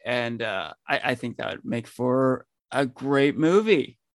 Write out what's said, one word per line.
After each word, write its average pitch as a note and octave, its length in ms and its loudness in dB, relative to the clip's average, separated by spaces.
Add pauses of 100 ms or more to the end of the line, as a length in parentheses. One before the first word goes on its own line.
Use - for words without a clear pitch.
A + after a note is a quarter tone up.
And, A#2 380 -2
uh, F#2+ 320 -6 (120)
I, D3 180 0
I B2+ 100 0
think A#2+ 240 -8
that A2 120 -4
would - 140 -10
make A#2 220 -4
for B2+ 600 0 (240)
a C#3 160 0
great C#3 520 2
movie. E3+ 600 2 (160)